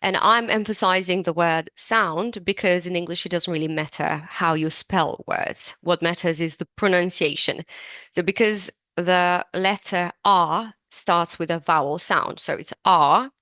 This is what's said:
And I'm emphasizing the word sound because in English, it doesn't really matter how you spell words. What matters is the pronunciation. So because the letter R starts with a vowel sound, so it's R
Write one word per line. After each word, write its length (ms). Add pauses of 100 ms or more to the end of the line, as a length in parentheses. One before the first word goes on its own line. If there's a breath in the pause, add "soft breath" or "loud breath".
And 160
I'm 320
emphasizing 720
the 100
word 420
sound 680
because 400
in 100
English, 300
it 40
doesn't 220
really 160
matter 600
how 240
you 160
spell 580
words. 540
What 200
matters 400
is 160
the 180
pronunciation. 920 (460 loud breath)
So 100
because 480 (260)
the 580
letter 580 (120)
R 500 (180)
starts 480
with 120
a 80
vowel 400
sound, 400
so 140
it's 200 (120)
R 460 (100)